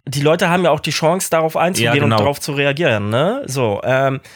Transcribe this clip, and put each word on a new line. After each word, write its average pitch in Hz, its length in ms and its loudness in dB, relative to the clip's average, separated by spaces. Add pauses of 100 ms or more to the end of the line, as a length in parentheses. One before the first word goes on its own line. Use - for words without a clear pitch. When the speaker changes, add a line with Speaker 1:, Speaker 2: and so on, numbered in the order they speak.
Speaker 1:
Die 143 160 -6
Leute 170 280 2
haben 180 140 2
ja 160 80 4
auch 151 80 2
die 156 120 -6
Chance, 170 400 0
darauf 160 260 0
einzugehen 160 300 0
Speaker 2:
Ja, 117 80 2
genau. 143 100 2
Speaker 1:
und 110 140 2
darauf 139 200 0
zu - 140 -8
reagieren, 139 560 0
ne? 170 380 0
So, 123 360 -2
ähm, 131 380 0 (140)